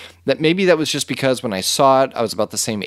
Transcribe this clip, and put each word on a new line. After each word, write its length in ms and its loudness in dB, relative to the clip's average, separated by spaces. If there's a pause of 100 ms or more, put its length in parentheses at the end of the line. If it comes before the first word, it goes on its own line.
(260)
that 160 0
maybe 240 2
that 120 4
was 140 -4
just 160 -4
because 340 -2
when 120 -6
I 80 -4
saw 420 4
it, 100 -2
I 80 -6
was 120 -2
about 180 -4
the 60 -8
same 300 -4